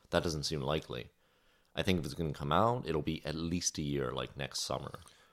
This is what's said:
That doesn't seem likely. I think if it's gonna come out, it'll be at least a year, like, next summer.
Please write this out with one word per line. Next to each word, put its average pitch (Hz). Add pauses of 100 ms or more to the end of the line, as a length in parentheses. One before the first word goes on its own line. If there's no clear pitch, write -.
(100)
That 85
doesn't 78
seem 76
likely. 65 (640)
I 78
think 92
if 71
it's -
gonna 80
come 71
out, 117
it'll 78
be 80
at 76
least 82
a 80
year, 71
like, 64
next 69
summer. - (320)